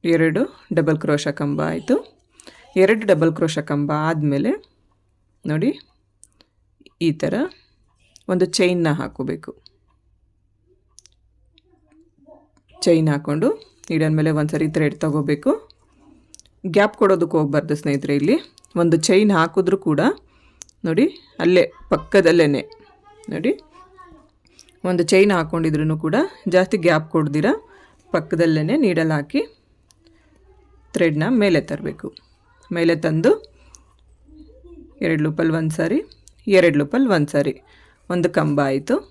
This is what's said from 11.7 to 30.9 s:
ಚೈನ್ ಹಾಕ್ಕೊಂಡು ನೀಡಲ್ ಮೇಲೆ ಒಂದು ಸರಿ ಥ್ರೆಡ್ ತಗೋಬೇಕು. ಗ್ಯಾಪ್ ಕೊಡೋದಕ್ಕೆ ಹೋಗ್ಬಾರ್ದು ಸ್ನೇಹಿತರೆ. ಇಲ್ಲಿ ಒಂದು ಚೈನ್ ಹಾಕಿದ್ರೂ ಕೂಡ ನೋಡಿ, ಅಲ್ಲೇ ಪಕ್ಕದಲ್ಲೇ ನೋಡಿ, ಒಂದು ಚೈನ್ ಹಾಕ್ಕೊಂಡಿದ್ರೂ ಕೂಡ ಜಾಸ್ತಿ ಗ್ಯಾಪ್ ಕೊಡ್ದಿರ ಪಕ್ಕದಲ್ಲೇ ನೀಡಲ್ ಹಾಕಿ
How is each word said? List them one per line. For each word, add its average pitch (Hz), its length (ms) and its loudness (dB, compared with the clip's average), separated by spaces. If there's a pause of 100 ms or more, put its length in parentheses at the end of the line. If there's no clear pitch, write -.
ಚೈನ್ 160 280 2
ಹಾಕ್ಕೊಂಡು 151 360 -4 (400)
ನೀಡಲ್ 156 280 -2
ಮೇಲೆ 156 200 0
ಒಂದು 151 160 -2
ಸರಿ 156 220 -2
ಥ್ರೆಡ್ 151 260 0
ತಗೋಬೇಕು. 151 500 -2 (1200)
ಗ್ಯಾಪ್ 208 260 2
ಕೊಡೋದಕ್ಕೆ 175 360 2
ಹೋಗ್ಬಾರ್ದು 147 440 0
ಸ್ನೇಹಿತರೆ. 143 380 -2
ಇಲ್ಲಿ 180 160 2 (460)
ಒಂದು 170 140 4 (120)
ಚೈನ್ 202 300 4
ಹಾಕಿದ್ರೂ 175 400 0 (100)
ಕೂಡ 156 140 0 (840)
ನೋಡಿ, 175 200 2 (380)
ಅಲ್ಲೇ 180 200 4 (280)
ಪಕ್ಕದಲ್ಲೇ 170 560 4 (840)
ನೋಡಿ, 240 180 -2 (1400)
ಒಂದು 175 220 0
ಚೈನ್ 202 240 6
ಹಾಕ್ಕೊಂಡಿದ್ರೂ 156 680 -2
ಕೂಡ 160 100 0 (400)
ಜಾಸ್ತಿ 185 300 2
ಗ್ಯಾಪ್ 156 300 2
ಕೊಡ್ದಿರ 151 300 0 (680)
ಪಕ್ಕದಲ್ಲೇ 160 500 0 (220)
ನೀಡಲ್ 160 320 0
ಹಾಕಿ 151 240 -4 (1500)